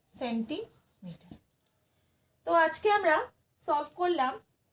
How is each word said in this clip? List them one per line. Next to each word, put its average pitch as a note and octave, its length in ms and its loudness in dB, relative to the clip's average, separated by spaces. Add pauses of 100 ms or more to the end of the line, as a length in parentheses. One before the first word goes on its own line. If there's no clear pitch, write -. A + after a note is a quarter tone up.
(140)
সেন্টিমিটার। A3+ 1200 -8 (1120)
তো D#4+ 40 -2 (140)
আজকে D#4+ 240 0 (100)
আমরা E4+ 180 2 (480)
সলভ D4 240 -2 (120)
করলাম D#4 320 0 (400)